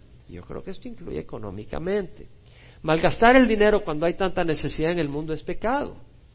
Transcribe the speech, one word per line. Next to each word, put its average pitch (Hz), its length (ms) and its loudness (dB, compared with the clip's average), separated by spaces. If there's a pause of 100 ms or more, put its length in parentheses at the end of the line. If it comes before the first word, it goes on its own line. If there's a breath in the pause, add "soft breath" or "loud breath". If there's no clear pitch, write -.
(280)
Yo 87 160 -14
creo - 180 -12
que 190 100 -12
esto - 180 -12
incluye 175 300 -10
económicamente. 147 1080 -8 (540 loud breath)
Malgastar 185 560 6
el 254 100 8
dinero 208 380 4
cuando 156 200 -2
hay 175 100 0
tanta 185 280 -2
necesidad 156 480 -2
en 175 80 -2
el 151 80 0
mundo 151 240 -6
es 147 100 -6
pecado. 240 540 -4 (400)